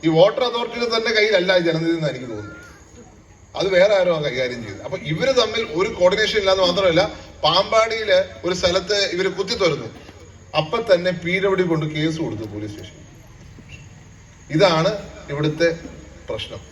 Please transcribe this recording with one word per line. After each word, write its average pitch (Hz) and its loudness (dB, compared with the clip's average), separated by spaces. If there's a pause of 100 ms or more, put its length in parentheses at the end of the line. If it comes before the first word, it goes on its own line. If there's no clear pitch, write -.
ഈ - 4 (100)
വാട്ടർ 220 6
അതോറിറ്റിയുടെ 240 -4
തന്നെ 226 -2
കയ്യിലല്ല 202 2
ഈ 170 -2
ജനനിധി 165 0
എന്ന് 156 -2
എനിക്ക് 127 -10
തോന്നുന്നു, 104 -12 (1000)
അത് 175 0
വേറെ 196 6
ആരോ 180 2
ആ - -2
കൈകാര്യം 123 -4
ചെയ്തു. 101 -12
അപ്പൊ - -8 (140)
ഇവര് 214 0
തമ്മിൽ 220 2 (180)
ഒരു 208 2 (100)
കോർഡിനേഷൻ 202 4
ഇല്ലാന്ന് 190 2
മാത്രമല്ല, 175 4 (420)
പാമ്പാടിയില് 208 2 (260)
ഒരു 180 -2
സ്ഥലത്ത് 185 0 (180)
ഇവര് 185 0
കുത്തി 190 -4
തുറന്നു, 143 0 (720)
അപ്പൊ 190 -4 (140)
തന്നെ 180 2 (120)
പി 170 -2 (100)
ഡബ്ല്യു 190 2
ഡി 185 2
കൊണ്ട് 156 0 (100)
കേസ് 156 -2
കൊടുത്തു 107 -8
പോലീസ് 104 -10
സ്റ്റേഷൻ. - -16 (1600)
ഇതാണ് 170 4 (400)
ഇവിടുത്തെ 156 0 (600)
പ്രശ്നം. - -8 (100)